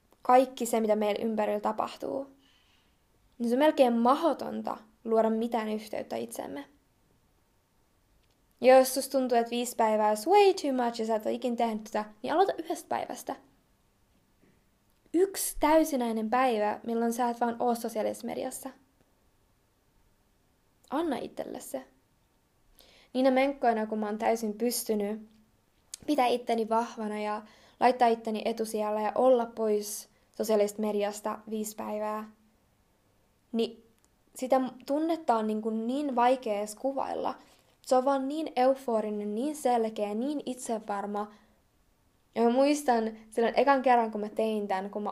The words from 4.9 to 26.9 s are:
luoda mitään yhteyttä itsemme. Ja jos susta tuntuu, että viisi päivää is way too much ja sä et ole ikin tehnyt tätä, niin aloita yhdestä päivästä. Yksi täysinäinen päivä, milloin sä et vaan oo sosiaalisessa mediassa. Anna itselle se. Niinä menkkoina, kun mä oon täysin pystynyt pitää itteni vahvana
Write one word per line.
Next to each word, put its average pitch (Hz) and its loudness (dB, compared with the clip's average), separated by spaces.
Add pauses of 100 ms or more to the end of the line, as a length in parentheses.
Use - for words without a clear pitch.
luoda 220 2
mitään 226 -2
yhteyttä 214 -8
itsemme. 233 -10 (2000)
Ja 254 10
jos 262 6
susta 277 -2
tuntuu, 254 2
että 233 2
viisi 240 -4
päivää 214 2
is 214 -2
way 392 8
too 269 -2
much 233 -6
ja 220 -2
sä 220 0
et 220 -4
ole 226 -2
ikin 240 -4
tehnyt 226 -2
tätä, 214 -6 (180)
niin 254 -4
aloita 381 4
yhdestä 320 -8
päivästä. - -6 (1800)
Yksi 381 0
täysinäinen 262 2
päivä, 220 2
milloin 233 0
sä 240 0
et 233 -4
vaan 233 0
oo 240 2
sosiaalisessa 220 -4
mediassa. 254 -8 (2250)
Anna 302 -2
itselle - -10
se. 262 -12 (1300)
Niinä 262 4
menkkoina, 254 2
kun 220 -4
mä 214 -4
oon 208 -6
täysin 220 0
pystynyt 220 -2 (760)
pitää 285 2
itteni 240 -2
vahvana 220 -2